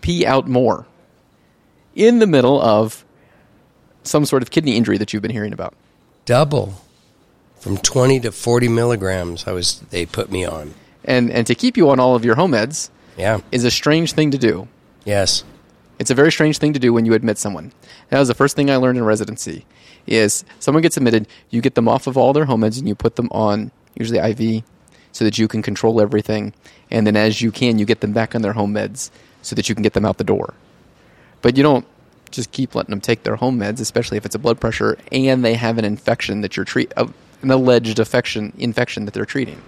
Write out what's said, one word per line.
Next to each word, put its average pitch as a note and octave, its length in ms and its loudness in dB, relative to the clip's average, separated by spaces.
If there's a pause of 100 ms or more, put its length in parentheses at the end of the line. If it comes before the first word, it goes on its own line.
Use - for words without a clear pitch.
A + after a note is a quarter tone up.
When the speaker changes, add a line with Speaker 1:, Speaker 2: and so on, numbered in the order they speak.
Speaker 1:
pee F3 240 -2
out C3 240 0
more B2 380 0 (1080)
in A3+ 260 6
the A3 60 6
middle C#3 340 4
of A2 440 2 (960)
some D3+ 220 0
sort C3+ 180 0
of - 80 -10
kidney C#3+ 260 0
injury G#2 220 2
that G#2 140 -4
you've G#2+ 100 -4
been G#2 100 -6
hearing G#2 200 -6
about. F#2 220 -10 (500)
Speaker 2:
Double. B2 500 0 (840)
From G2 220 -8
twenty C3 420 2
to A2+ 120 -6
forty A#2+ 360 0
milligrams, F#2+ 760 -2
I G2 60 -6
was, F2 280 -6 (100)
they E2+ 160 -4
put - 240 -8
me F#2 140 -4
on. D#2 300 -10 (300)
Speaker 1:
And, B2 260 0
and A#2 160 0
to B2 80 2
keep - 220 -2
you D#3 140 6
on C3 100 4
all B2+ 140 4
of A2+ 100 0
your A2+ 120 4
home E3+ 160 2
meds B2 380 -4 (260)
Speaker 2:
Yeah. G#2+ 240 -2 (120)
Speaker 1:
is A#2+ 120 -2
a B2 60 2
strange D#3 420 0
thing D3+ 180 2
to C3+ 80 -2
do. G#2+ 300 0 (360)
Speaker 2:
Yes. G2+ 400 0 (540)
Speaker 1:
It's A#2+ 120 -4
a B2+ 40 2
very C#3+ 160 6
strange D3+ 280 0
thing D3+ 160 0
to C#3+ 40 -2
do B2 140 2
when A#2 140 2
you A2+ 80 4
admit A2 240 0
someone. F2+ 340 -8 (380)
That C3+ 80 2
was C#3 100 2
the A#2+ 60 0
first C#3 200 2
thing C#3 160 0
I C#3 60 2
learned B2+ 220 2
in A#2 60 -2
residency, G#2+ 600 -4 (420)
is G#2+ 380 2 (160)
someone D3+ 220 2
gets E3 160 2
admitted, A2 280 2 (240)
you A#2 120 -2
get C3 120 0
them A#2 140 2
off B2 180 2
of C3 100 -4
all C3 180 4
their D3+ 100 2
home B2 160 0
meds A2 180 0
and C#3 80 -6
you G#2 80 -2
put - 220 -4
them A#2+ 160 -4
on G#2+ 400 -2 (240)
usually A2+ 240 -2
I G#2+ 140 0
V A2 280 -2 (480)
so - 140 -4
that G#2+ 140 0
you A2 100 2
can A2 140 -4
control A2+ 380 0
everything. G#2+ 520 -2 (380)
And A2+ 160 2
then G#2+ 100 4
as G#2+ 240 2
you A2+ 100 0
can, A#2 280 0
you G#2 80 0
get A2+ 140 0
them G#2 120 -4
back A2 220 -2
on A#2 80 -2
their G2+ 100 -2
home G#2 220 -2
meds G#2 360 -8 (300)
so - 160 -10
that - 120 -4
you A2 60 -2
can G#2+ 80 -6
get G#2 120 0
them G2 100 0
out G2 140 -2
the A2 60 -4
door. G2 300 -2 (840)
But B2 160 2
you C3+ 60 4
don't C#3 240 4 (440)
just - 220 -10
keep C3 220 -6
letting - 160 -4
them G#2 100 -6
take A#2 220 -2
their A2 140 -2
home B2 220 0
meds, G#2+ 220 -4
especially A#2 380 -4
if G#2 80 -10
it's - 80 -10
a G#2+ 60 -4
blood A#2 200 0
pressure A2 380 -2 (120)
and C3 340 2
they A#2 100 2
have A#2 240 -2
an A2 60 -2
infection G#2+ 580 -4
that G2 140 -8
you're G2 80 -4
treat-, - 320 -4
uh, A#2 100 -2 (360)
an C3 80 0
alleged A#2+ 480 4
infection, A2 600 -2
infection A#2 480 -4
that G#2 80 -12
they're G#2 100 -4
treating. A2+ 440 -8